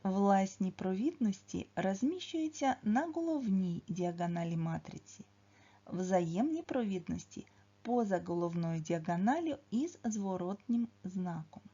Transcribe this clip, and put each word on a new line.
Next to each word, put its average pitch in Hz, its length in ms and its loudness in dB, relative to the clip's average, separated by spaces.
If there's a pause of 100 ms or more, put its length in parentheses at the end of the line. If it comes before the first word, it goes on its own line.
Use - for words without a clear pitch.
Власні 190 680 4
провідності 190 960 -2 (100)
розміщуються 285 1040 0
на 233 240 2
головній 254 800 0
діагоналі 170 680 -2
матриці, - 680 -6 (640)
взаємні 185 760 2
провідності — 190 840 -4 (360)
поза 226 440 2
головною 170 540 0
діагоналлю 185 760 0 (140)
із 285 340 -2
зворотнім 202 840 -2 (160)
знаком. 180 580 -6 (120)